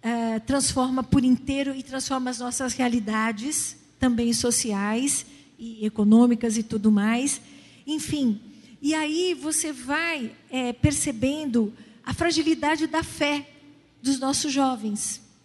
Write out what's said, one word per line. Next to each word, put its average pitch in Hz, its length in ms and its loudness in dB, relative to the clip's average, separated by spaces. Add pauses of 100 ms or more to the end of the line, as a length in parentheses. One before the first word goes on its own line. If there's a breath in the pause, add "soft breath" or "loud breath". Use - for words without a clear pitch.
eh, 226 380 -2
transforma 262 600 0
por 269 240 2
inteiro 277 500 2
e 262 60 -10
transforma 262 480 -4
as 247 80 -6
nossas 247 360 -4
realidades, 226 1000 -2 (240)
também 233 320 2
sociais 226 920 0 (320 loud breath)
e 226 300 -10
econômicas 226 680 6
e 226 60 0
tudo 220 300 2
mais. 226 500 2 (460 loud breath)
Enfim, 285 520 0 (400 loud breath)
e 294 140 0
aí 311 400 0
você 302 400 -4
vai, 277 580 -4 (200)
eh, 254 200 -2
percebendo 254 1000 0 (320 loud breath)
a 247 80 -6
fragilidade 311 720 0
da 311 160 -2
fé 294 460 -2 (540)
dos 262 180 0
nossos 277 320 -2
jovens. 247 680 -2 (240)